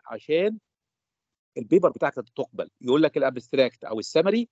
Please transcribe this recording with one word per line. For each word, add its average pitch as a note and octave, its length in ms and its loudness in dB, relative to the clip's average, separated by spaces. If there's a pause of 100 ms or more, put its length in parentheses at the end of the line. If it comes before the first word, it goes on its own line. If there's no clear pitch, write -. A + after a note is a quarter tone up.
عشان E3 520 -2 (1000)
البيبر E3 320 4
بتاعك C#3+ 240 -4
تقبل. A2 560 -8 (120)
يقول C3+ 220 2
لك D3+ 140 2
الابستراكت C3 680 -2
او A2+ 160 -8
السمري G3 520 0